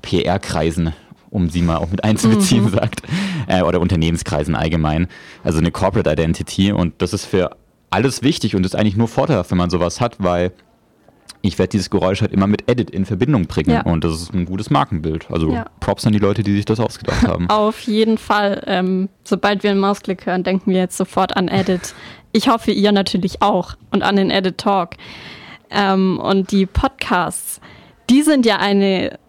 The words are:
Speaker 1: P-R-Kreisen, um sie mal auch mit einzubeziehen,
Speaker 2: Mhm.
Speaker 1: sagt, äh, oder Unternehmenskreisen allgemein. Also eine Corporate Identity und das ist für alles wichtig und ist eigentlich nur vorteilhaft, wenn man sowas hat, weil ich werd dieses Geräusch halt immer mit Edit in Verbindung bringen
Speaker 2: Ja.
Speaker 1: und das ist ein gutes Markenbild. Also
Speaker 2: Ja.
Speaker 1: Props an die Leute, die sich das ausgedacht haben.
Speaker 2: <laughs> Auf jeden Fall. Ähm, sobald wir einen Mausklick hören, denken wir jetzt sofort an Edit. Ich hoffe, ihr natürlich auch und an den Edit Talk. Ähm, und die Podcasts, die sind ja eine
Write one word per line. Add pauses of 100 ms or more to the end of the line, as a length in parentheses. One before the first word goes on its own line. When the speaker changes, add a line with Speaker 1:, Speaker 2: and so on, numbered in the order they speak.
Speaker 1:
P-R-Kreisen, (380)
um
sie
mal
auch
mit
einzubeziehen,
Speaker 2:
Mhm.
Speaker 1:
sagt, (460)
äh,
oder
Unternehmenskreisen
allgemein. (360)
Also
eine
Corporate
Identity
und
das
ist
für (360)
alles
wichtig
und
ist
eigentlich
nur
vorteilhaft,
wenn
man
sowas
hat,
weil (920)
ich
werd
dieses
Geräusch
halt
immer
mit
Edit
in
Verbindung
bringen
Speaker 2:
Ja.
Speaker 1:
und
das
ist
ein
gutes
Markenbild.
Also
Speaker 2:
Ja. (140)
Speaker 1:
Props
an
die
Leute,
die
sich
das
ausgedacht
haben.
Speaker 2:
<laughs>
Auf
jeden
Fall.
Ähm, (140)
sobald
wir
einen
Mausklick
hören,
denken
wir
jetzt
sofort
an
Edit. (400)
Ich
hoffe,
ihr
natürlich
auch (140)
und
an
den
Edit
Talk. (720)
Ähm,
und
die
Podcasts, (480)
die
sind
ja
eine (120)